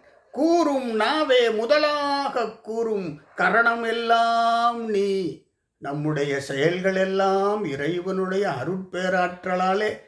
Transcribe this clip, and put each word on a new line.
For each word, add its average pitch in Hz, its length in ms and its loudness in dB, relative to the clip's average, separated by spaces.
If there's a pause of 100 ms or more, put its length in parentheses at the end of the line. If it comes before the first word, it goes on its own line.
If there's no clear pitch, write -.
(320)
கூறும் 277 680 2
நாவே 247 560 2
முதலாக 277 960 0
கூறும் 214 680 -6 (160)
கரணமெல்லாம் 233 1400 2
நீ. 196 640 -2 (360)
நம்முடைய 147 680 -2
செயல்களெல்லாம் 190 1160 0
இறைவனுடைய 180 840 -2
அருட்பேராற்றலாலே, 185 1500 -2 (100)